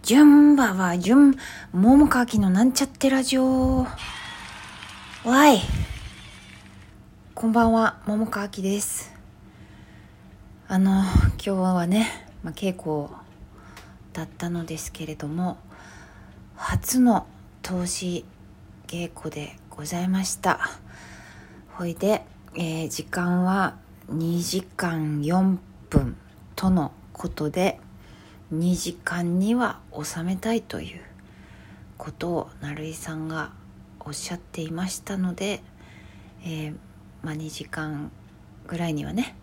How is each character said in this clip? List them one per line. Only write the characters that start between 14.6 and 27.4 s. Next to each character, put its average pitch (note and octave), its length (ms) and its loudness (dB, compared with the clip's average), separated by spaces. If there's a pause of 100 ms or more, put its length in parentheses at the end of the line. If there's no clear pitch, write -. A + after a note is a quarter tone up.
で D#3+ 140 -10
す - 140 -12
け D#3 140 -12
れ D3+ 100 -12
ど D3+ 100 -8
も、 E3+ 320 -4 (960)
初 - 460 -2
の A#3+ 260 4 (380)
通 F3+ 240 -4
し F3+ 360 -6 (600)
稽 E3+ 260 -10
古 - 160 -12
で D3+ 280 -12 (140)
ご D3 160 -14
ざ F3 140 -6
い F3+ 60 -2
ま F#3+ 160 0
し - 140 -4
た。 - 340 0 (1000)
ほ F3 120 -10
い E3+ 120 -6
で、 G#3 280 0 (300)
え D#3+ 300 -4
ー、 D3+ 60 -6
時 - 120 -8
間 F3+ 400 0
は F#3 320 0 (340)
二 E3 320 -2
時 F3+ 220 -4
間 D#3 640 -4
四 F#3 340 2 (320)
分 B2+ 260 0 (380)
と F#3+ 160 -2
の E3+ 220 0 (200)
こ - 160 -10
と D3+ 220 -6